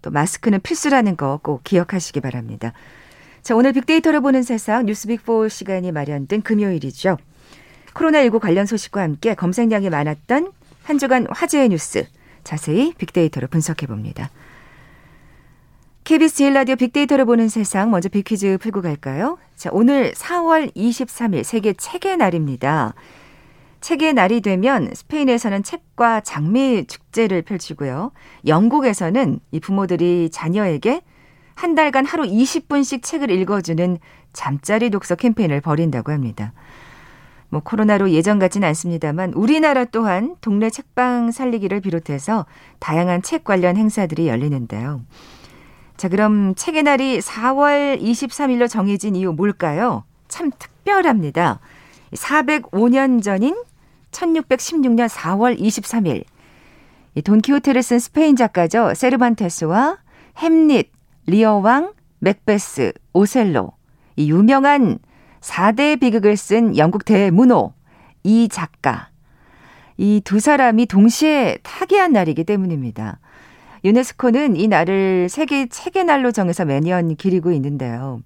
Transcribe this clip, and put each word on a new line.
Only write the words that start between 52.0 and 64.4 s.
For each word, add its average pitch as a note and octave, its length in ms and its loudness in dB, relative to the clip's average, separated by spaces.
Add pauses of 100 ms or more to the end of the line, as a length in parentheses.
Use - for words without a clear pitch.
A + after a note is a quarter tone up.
사백오 B3 760 0
년 B3+ 320 2
전인 G#3 340 0 (540)
천육백십육 D#4+ 840 0
년 A#3 140 2
사월 G#3+ 520 -2
이십삼 G#3 480 -2
일. A#2+ 160 -2 (880)
이 D3+ 80 -6
돈키호테를 B3+ 600 2
쓴 A#3+ 160 0
스페인 D4+ 360 2
작가죠. G#3+ 600 2
세르반테스와 A#3 1040 0 (400)
햄릿, D#4+ 520 4 (360)
리어 G#3+ 300 4
왕, C4 360 2 (240)
맥베스, G3 760 -2 (200)
오셀로. F#3 600 2 (420)
이 D3 160 0
유명한 C4+ 640 4 (440)